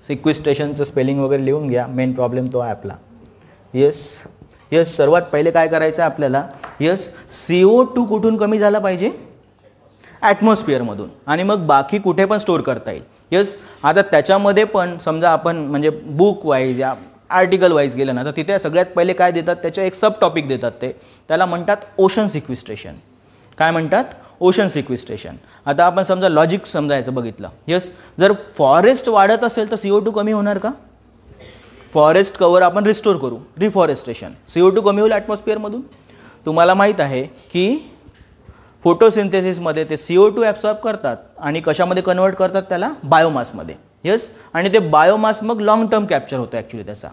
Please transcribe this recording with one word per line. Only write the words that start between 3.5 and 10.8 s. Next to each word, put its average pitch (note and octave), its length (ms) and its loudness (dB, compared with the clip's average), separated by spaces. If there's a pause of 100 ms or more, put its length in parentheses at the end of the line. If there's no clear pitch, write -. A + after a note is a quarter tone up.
यस, C#3+ 480 0 (500)
यस, E3 240 2
सर्वात D#3+ 260 4
पहिले E3 280 0
काय E3 180 2
करायचं D#3+ 340 0
आहे D#3+ 80 0
आपल्याला? C#3 380 -2 (320)
यस, F3 280 -2 (380)
सीओ G3 380 6
टू B3 200 -2
कुठून A3 320 0
कमी G#3 220 0
झाला G#3 200 2
पाहिजे? F#3+ 320 -2 (1120)
ॲटमॉस्फिअरमधून. C#3 840 0 (180)